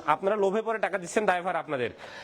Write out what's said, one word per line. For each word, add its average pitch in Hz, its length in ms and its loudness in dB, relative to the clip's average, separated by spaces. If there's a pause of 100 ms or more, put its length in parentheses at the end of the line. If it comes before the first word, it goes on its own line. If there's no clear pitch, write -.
আপনারা 190 300 2
লোভে 202 260 2
পড়ে 220 180 -2
টাকা 190 180 -2
দিচ্ছেন, 190 280 -2
দায়ভার 180 300 2
আপনাদের। 143 340 -2 (340)